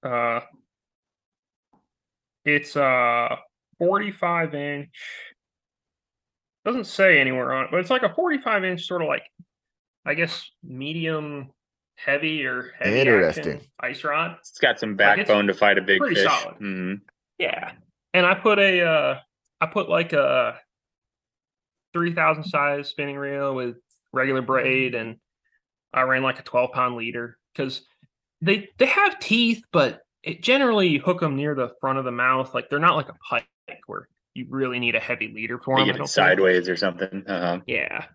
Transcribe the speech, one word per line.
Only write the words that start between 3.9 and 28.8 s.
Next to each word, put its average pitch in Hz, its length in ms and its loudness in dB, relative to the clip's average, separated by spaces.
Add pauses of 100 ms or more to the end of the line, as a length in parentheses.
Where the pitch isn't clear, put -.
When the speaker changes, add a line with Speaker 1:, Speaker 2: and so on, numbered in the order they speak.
Speaker 1:
inch. 143 360 -6 (1700)
Doesn't 233 220 -4
say 185 340 6
anywhere 127 320 0
on 131 140 0
it, - 40 -10
but 170 100 0
it's 175 100 -4
like 254 120 2
a 190 120 2
forty-five 269 500 0
inch, 180 220 -4
sort 175 160 -4
of 156 60 -2
like, 143 140 -2 (840)
I 147 100 -2
guess, 165 360 -4 (140)
medium 147 840 -6 (460)
heavy 147 500 -2
or 127 320 -8
heavy 117 220 0
Speaker 2:
Interesting. 92 600 2
Speaker 1:
action - 60 -20 (140)
ice 131 240 -8
rod. 160 360 -2
Speaker 3:
It's - 180 -20
got 127 220 2
some 107 220 -4
Speaker 1:
Like, 101 160 8
it's 101 120 0
Speaker 3:
backbone 104 180 6
to 95 60 2
fight 101 240 4
a 95 40 -2
big 95 180 2
Speaker 1:
pretty - 160 0
Speaker 3:
fish. 98 80 4
Speaker 1:
solid. - 360 0
Speaker 3:
Mm-hmm. 95 340 -6 (440)
Speaker 1:
Yeah. - 340 -6 (420)
And 180 120 4
I 185 80 4
put 208 240 2
a, 190 240 4
uh, 147 360 0 (420)
I 160 60 -2
put, 190 220 -4
like, 170 240 0
a 127 480 2 (1300)
three 170 180 0
thousand 156 320 2
size 143 440 -2
spinning 143 280 -6
reel 139 380 -4
with 123 220 -6 (360)
regular 131 300 0
braid, 127 520 2
and 113 220 -6 (760)
I 131 100 2
ran, 131 200 2
like, 131 160 0
a - 40 -18
twelve 127 300 0
pound 127 240 -2
leader, 120 420 -8 (160)
'cause 135 320 -8 (560)
they, 202 260 0 (100)
they 254 80 6